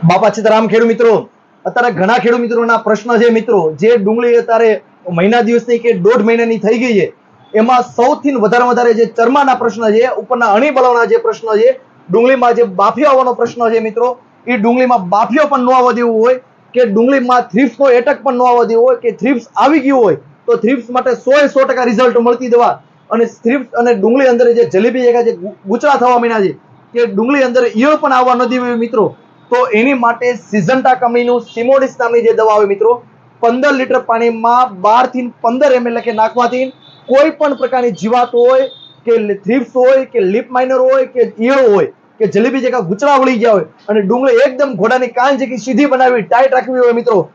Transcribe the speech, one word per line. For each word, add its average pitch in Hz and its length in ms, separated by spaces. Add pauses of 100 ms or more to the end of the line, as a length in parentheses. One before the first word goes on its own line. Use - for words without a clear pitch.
બાપા 202 240
સીતારામ 214 380
ખેડૂત 226 200
મિત્રો, 233 240 (520)
અત્યારે 240 300
ઘણા 190 240
ખેડૂત 240 220
મિત્રોના 233 360
પ્રશ્ન 214 420
છે 233 120
મિત્રો, 214 420
જે 208 240
ડુંગળી 233 400
અત્યારે 226 460 (280)
મહિના 196 300
દિવસની 233 380
કે 233 140
દોઢ 214 300
મહિનાની 226 360
થઈ 220 200
ગઈ 226 220
છે, 156 120 (420)
એમાં 240 280
સૌથી 269 520
વધારે 226 300
વધારે 240 300
જે 226 120
ચરમાના 262 480
પ્રશ્ન 233 360
છે, 220 160
ઉપરના 240 400
અણી 226 240
બળવાના 254 340
જે 220 120
પ્રશ્ન 226 400
છે, 254 240 (300)
ડુંગળીમાં 240 440
જે 240 80
બાફિયો 214 480
આવવાનો 254 240
પ્રશ્ન 233 360
છે 226 100
મિત્રો, 233 380 (280)
એ 247 100
ડુંગળીમાં 233 520
બાફિયો 226 400
પણ 277 100
ન 247 140
આવવા 247 200
દેવું 233 220
હોય 240 240 (360)
કે 247 120
ડુંગળીમાં 247 640
થ્રિપ્સનો 269 420
એટેક 247 320
પણ 262 120
ન 247 80
આવવા 247 220
દેવો 226 180
હોય 254 140
કે 240 160
થ્રિપ્સ 233 440
આવી 269 240
ગયું 262 240
હોય 147 120 (300)
તો - 100
થ્રિપ્સ 233 340
માટે 247 240
સો 247 180
એ 285 160
સો 269 160
ટકા 254 200
રિઝલ્ટ 240 340
મળતી 247 300
દવા 233 240 (380)
અને 226 140
થ્રિપ્સ 240 500
અને 240 200
ડુંગળી 233 340
અંદર 240 240
જે 233 120
જલેબી 233 380
જેવા 240 200
જે 233 100
ગુ-, 185 240 (100)
ગુચરા 262 300
થવા 247 220
માંડ્યા 233 220
છે 180 120 (420)
કે 240 120
ડુંગળી 226 360
અંદર 247 240
ઈયળ 240 300
પણ 302 160
આવવા 254 220
ન 247 100
દેવી 254 140
હોય 247 180
મિત્રો, 226 400 (340)
તો 247 160
એની 247 280
માટે 240 380
સિઝન્ટા 247 640
કંપનીનું 240 460
સિમોડિસ 247 600
નામની 233 220
જે 226 100
દવા 220 220
આવે 208 120
મિત્રો, 214 360 (380)
પંદર 254 320
લિટર 262 280
પાણીમાં 233 800
બાર 226 260
થી 247 340
પંદર 262 320
એમ 240 140
એલ 233 80
લખે 233 180
નાખવાથી 233 600 (340)
કોઈ 285 240
પણ 302 240
પ્રકારની 247 360
જીવાત 233 440
હોય 254 320 (380)
કે 214 300
થ્રિપ્સ 226 400
હોય 262 300
કે 247 160
લીફ 220 300
માઇનર 254 280
હોય 262 280
કે 226 320
ઈયળ 254 360
હોય 175 120 (320)
કે 220 80
જલેબી 240 340
જેવા 247 200
ગુચરા 214 360
વળી 262 220
ગયા 226 140
હોય 180 120 (240)
અને 214 120
ડુંગળી 240 460
એકદમ 262 280
ઘોડાની 240 320
કાન 247 300
જેવી 254 200
સીધી 247 300
બનાવી, 254 360
ટાઈટ 262 320
રાખવી 254 240
હોય 240 140
મિત્રો 233 420